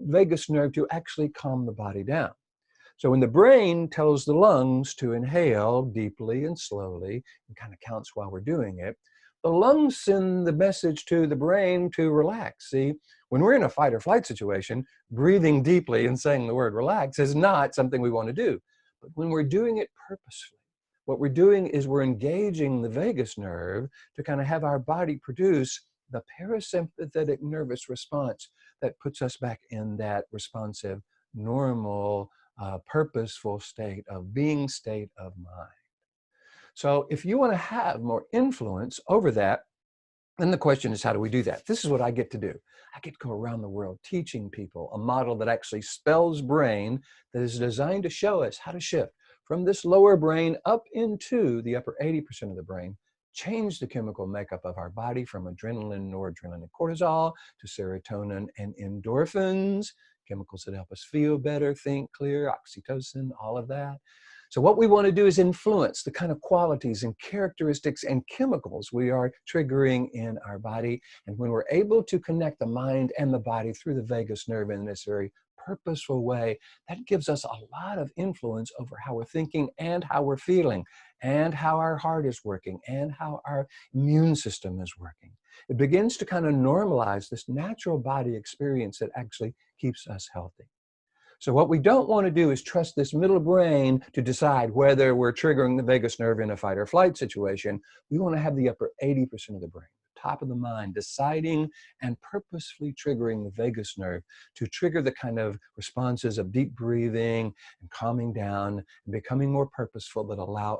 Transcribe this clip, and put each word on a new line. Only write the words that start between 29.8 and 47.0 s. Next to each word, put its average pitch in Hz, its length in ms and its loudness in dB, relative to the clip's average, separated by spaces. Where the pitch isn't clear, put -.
that 104 340 -2
responsive, 104 720 -10
normal, 107 960 -2
uh, 95 300 -8
purposeful 113 720 -4
state 101 480 -12
of 95 260 -12
being, 143 360 0
state 107 500 -10
of 92 180 -16
mind. 87 360 -18
So 143 360 2
if 151 140 -4
you 190 120 0
wanna 247 200 4
have 175 440 -4
more 117 320 -2
influence 127 760 -2
over 185 240 4
that, 107 320 2
then 180 140 2
the 180 40 2
question 139 360 2
is, 104 100 -6
how 110 100 0
do 104 60 -2
we 110 100 -2
do 123 140 0
that? - 240 -4
This 226 180 -2
is 156 60 0
what 131 100 2
I 120 120 0
get 117 180 -4
to 107 80 -8
do. 92 180 -6
I - 60 -20
get 139 140 -16
to - 120 -12
go 120 60 -6
around 113 280 -6
the 104 80 -10
world 98 360 -8
teaching 131 460 -6
people 87 420 -12
a 110 60 -8
model 120 400 -2
that 110 100 -2
actually 110 340 -4
spells 160 600 2
brain, 123 600 0